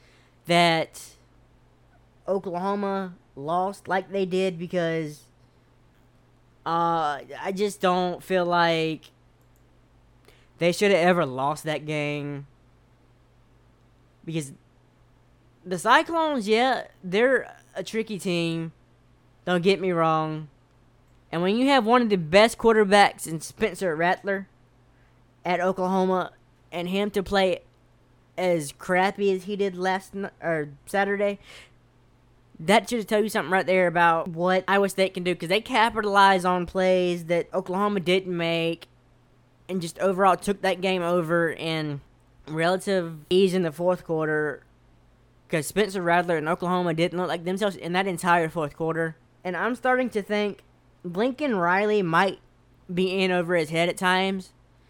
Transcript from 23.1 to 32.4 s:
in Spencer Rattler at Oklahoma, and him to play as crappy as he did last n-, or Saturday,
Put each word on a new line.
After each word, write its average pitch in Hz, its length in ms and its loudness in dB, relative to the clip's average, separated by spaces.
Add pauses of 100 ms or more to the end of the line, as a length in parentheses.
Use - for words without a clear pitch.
in 156 140 -6
Spencer 180 560 -4
Rattler 185 520 -2 (960)
at 175 160 0
Oklahoma, 185 720 0 (380)
and 175 180 -6
him 196 200 -2
to 202 140 -2
play 190 380 0 (760)
as 170 360 0
crappy 196 580 0
as 185 140 -2
he 208 100 -8
did 196 220 -2
last 185 360 -4
n-, 196 180 -8 (120)
or 151 280 -4 (160)
Saturday, 202 520 -2 (1200)